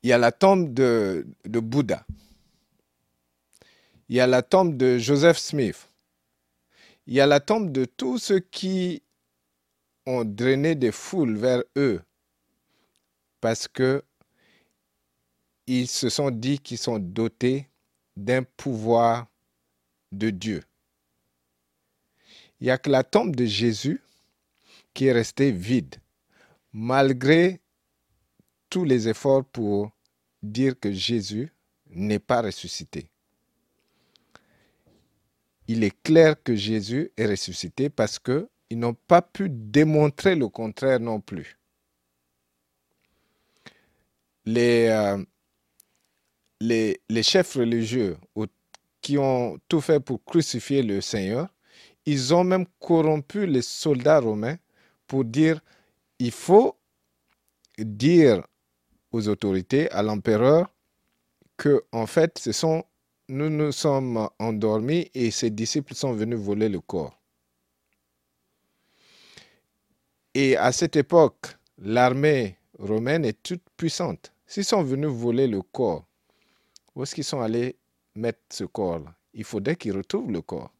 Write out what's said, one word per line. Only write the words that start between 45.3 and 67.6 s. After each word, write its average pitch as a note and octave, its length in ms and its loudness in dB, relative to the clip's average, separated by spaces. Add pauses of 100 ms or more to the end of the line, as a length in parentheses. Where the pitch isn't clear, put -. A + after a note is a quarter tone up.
les, A2+ 480 0
les A2 160 0
chefs - 300 2
religieux A#2 640 -2 (180)
au-, G#2+ 100 -6 (560)
qui C#3+ 160 -2
ont B2+ 500 -2
tout D#3+ 140 0
fait D3+ 180 2
pour C3 240 -8
crucifier C#3 600 0
le G2 180 -2
Seigneur, A2 500 -4 (540)
ils C#3 300 0
ont F3 80 4
même F3+ 240 0 (120)
corrompu E3 680 0
les C3 160 0
soldats D3 560 2
romains A2+ 380 -2 (500)
pour C3+ 180 -2
dire, D#3 340 2 (600)
il - 120 -2
faut - 460 4 (1040)
dire A2+ 640 4 (680)
aux A2 160 -2
autorités, G2+ 640 0
à G2+ 140 -2
l'empereur, A2+ 680 2 (840)
que C#3+ 340 2
en A2+ 140 -4
fait, D#3 320 0
ce - 140 -6
sont, D#3+ 340 -2 (420)
nous C#3+ 220 -4
nous D3+ 220 -2
sommes C3 640 -2
endormis A2 800 -2
et A#2+ 160 0
ses - 180 -2
disciples A2+ 460 -6
sont C3 180 -4
venus A2+ 240 -4
voler G#2 320 0
le F#2 100 -4
corps. D#2+ 380 -8 (3250)